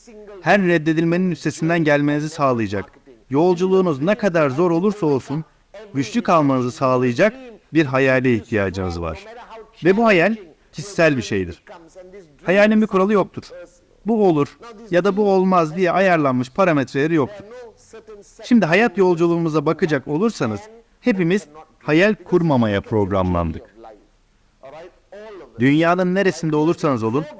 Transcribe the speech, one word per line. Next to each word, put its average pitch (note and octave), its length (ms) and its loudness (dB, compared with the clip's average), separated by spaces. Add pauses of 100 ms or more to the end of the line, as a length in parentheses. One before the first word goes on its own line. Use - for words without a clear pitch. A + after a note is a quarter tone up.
(400)
Her F#3+ 220 2
reddedilmenin E3+ 680 0
üstesinden D#3+ 540 -2
gelmenizi D3 440 0
sağlayacak, A#2 640 -2 (380)
yolculuğunuz F3+ 720 0
ne G3 120 0
kadar E3+ 360 0
zor E3+ 200 0
olursa F3+ 360 0
olsun C#3+ 380 -2 (500)
güçlü C#3 280 -4
kalmanızı C3+ 500 0
sağlayacak B2+ 600 0 (400)
bir D#3 120 2
hayale C3 480 2
ihtiyacınız F#2+ 680 -2
var. E2 180 -8 (680)
Ve F#3+ 120 4
bu A3+ 100 2
hayal G3+ 300 2 (360)
kişisel D#3 440 0
bir A2+ 60 -2
şeydir. F#2+ 400 -6 (840)
Hayalin G#3+ 380 4
bir G#3+ 40 2
kuralı G3 260 0
yoktur. - 300 -2 (640)
Bu G#3+ 220 2
olur D3+ 300 0 (320)
ya F3 140 2
da G3 120 0
bu G#3 140 2
olmaz F#3 460 2
diye F3+ 140 0
ayarlanmış D#3 600 0
parametreleri D#3 640 0
yoktur. - 300 -2 (1000)
Şimdi G#3+ 220 4
hayat G3+ 320 2
yolculuğumuza E3+ 680 0
bakacak D3+ 420 -2
olursanız, D3 520 -2 (400)
hepimiz F#3+ 460 0 (320)
hayal F3+ 360 2 (100)
kurmamaya B2+ 560 2
programlandık. F#2 800 -2 (2000)
Dünyanın E3 560 2
neresinde F3 420 -2
olursanız D3+ 460 0
olun, A#2+ 220 -2 (160)